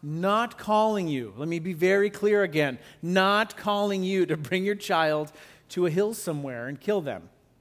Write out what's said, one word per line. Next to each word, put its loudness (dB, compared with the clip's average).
not -2
calling 0
you, -4
let -6
me -2
be -6
very 4
clear 2
again, 0
not 2
calling 0
you 2
to 0
bring -2
your 0
child 0
to 0
a 2
hill 0
somewhere -6
and -10
kill 0
them, -8